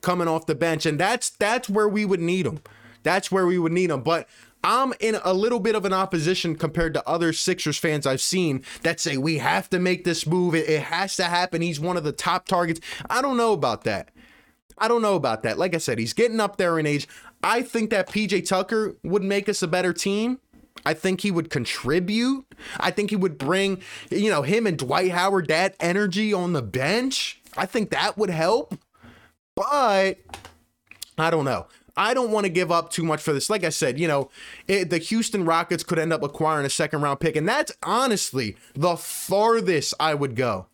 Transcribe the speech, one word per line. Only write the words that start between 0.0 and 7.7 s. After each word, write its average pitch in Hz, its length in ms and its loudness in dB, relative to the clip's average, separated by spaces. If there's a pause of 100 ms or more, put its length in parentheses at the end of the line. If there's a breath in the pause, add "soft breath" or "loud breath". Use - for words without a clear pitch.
coming 180 280 0
off 160 180 -2
the 156 80 0
bench, 160 300 0
and 151 120 0
that's, 208 320 0
that's 226 400 -2
where 208 200 2
we 208 160 0
would 185 160 0
need 175 260 0
him. 156 140 -6 (420 loud breath)
That's 180 280 0
where 185 140 2
we 180 140 2
would 165 140 0
need 175 180 2
him. 131 100 -2
But 156 260 0 (360 loud breath)
I'm 240 360 2
in 214 240 0
a 185 80 2
little 220 280 2
bit 214 160 2
of 196 100 -2
an 190 80 0
opposition 180 640 0
compared 160 400 -2
to - 120 -2
other 165 260 2
Sixers 180 440 -2